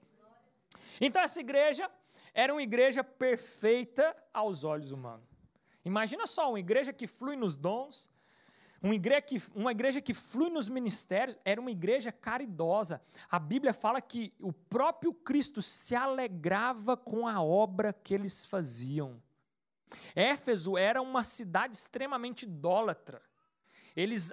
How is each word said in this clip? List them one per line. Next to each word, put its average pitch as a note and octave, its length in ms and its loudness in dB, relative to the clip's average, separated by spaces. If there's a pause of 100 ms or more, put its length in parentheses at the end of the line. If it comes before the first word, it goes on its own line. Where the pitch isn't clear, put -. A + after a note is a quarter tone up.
(1000)
Então, C#4 200 2
essa E4+ 180 -2
igreja C#4+ 500 2 (440)
era C4+ 200 2
uma D4+ 80 -2
igreja B3+ 440 4
perfeita B3 1080 2 (200)
aos G3 320 -2
olhos D3+ 260 -4
humanos. A#2+ 340 -12 (600)
Imagina A3 420 -2
só, D4+ 220 0
uma G#3+ 100 -2
igreja B3 320 0
que A#3+ 160 -10
flui C4+ 300 -8
nos F#3+ 180 -2
dons, A3 560 -6 (680)
uma G#3 140 2
igreja B3 260 4
que, B3 200 -4 (140)
uma A3+ 160 0
igreja B3+ 300 0
que B3 120 -4
flui D#4 360 -2
nos D4 180 -2
ministérios, A#3+ 760 -2
era G#3 160 2
uma B3+ 100 -6
igreja G#3+ 400 0
caridosa. G3 920 -2 (300)
A - 80 2
Bíblia A#3 340 2
fala A#3 280 0
que A3+ 400 -8
o F#3+ 100 -4
próprio D#4+ 600 0
Cristo C4+ 480 0
se - 340 -2
alegrava A#3 1000 0
com A#3 280 -4
a G#3+ 160 0
obra G3 520 2
que - 200 -6
eles G3 300 -2
faziam. C3 800 -4 (920)
Éfeso G3 640 2
era A3 240 4
uma C4 220 0
cidade G#3+ 540 -2
extremamente B3+ 680 -6
idólatra. F3 760 -2 (760)
Eles F#3+ 380 0